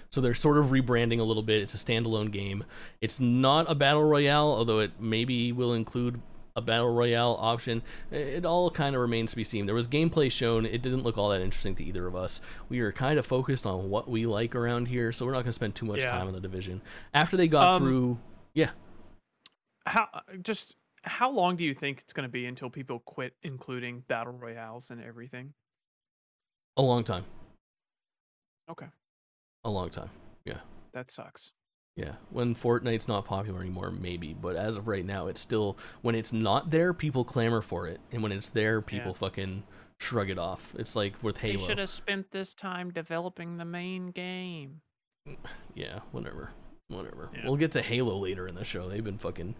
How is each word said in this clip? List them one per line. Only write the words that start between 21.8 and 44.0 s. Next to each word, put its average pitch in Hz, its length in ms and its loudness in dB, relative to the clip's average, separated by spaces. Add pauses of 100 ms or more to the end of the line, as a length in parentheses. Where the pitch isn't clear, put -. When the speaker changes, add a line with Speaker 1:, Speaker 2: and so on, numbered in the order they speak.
Speaker 2:
it's - 140 -14
gonna 135 140 -4
be 123 180 -6
until 127 240 -8
people 127 300 -8
quit - 420 -10
including 123 640 -10
battle 123 240 -4
royales 117 580 -14
and 120 140 -12
everything? 123 480 -14 (1300)
Speaker 1:
A 135 40 4
long 123 220 4
time. 92 220 -4 (1400)
Speaker 2:
Okay. 165 160 -16 (760)
Speaker 1:
A 113 80 -2
long 92 200 -2
time. - 200 -10 (360)
Yeah. - 140 -8 (320)
Speaker 2:
That 127 180 -10
sucks. - 420 -14 (420)
Speaker 1:
Yeah. - 220 -8 (140)
When 120 240 0
Fortnite's 117 540 2
not 101 160 0
popular 98 360 -4
anymore, 92 300 -6
maybe. 90 440 -6
But 87 220 -4
as 107 200 -2
of 101 120 -8
right 95 160 -2
now, 95 240 -4
it's - 120 -4
still, 104 380 0 (240)
when 117 120 2
it's 113 180 -2
not 113 380 2
there, 170 220 4
people 131 320 0
clamor 113 380 2
for 90 240 -6
it. 85 140 -8 (120)
And 110 100 -2
when 107 100 0
it's 98 180 -4
there, 110 320 2
people 98 300 -6
Speaker 2:
Yeah. - 20 -14
Speaker 1:
fucking 95 480 -4 (360)
shrug 104 300 -2
it 92 100 -4
off. 87 400 -6
It's - 160 -6
like 101 280 -2
with 107 180 -2
Speaker 2:
They 107 120 -2
Speaker 1:
Halo. 95 140 -2
Speaker 2:
should 208 120 0
have 190 100 -4
spent 196 440 -6
this 190 200 -6
time 180 400 -8
developing 170 640 -6
the 170 80 -10
main 180 460 -8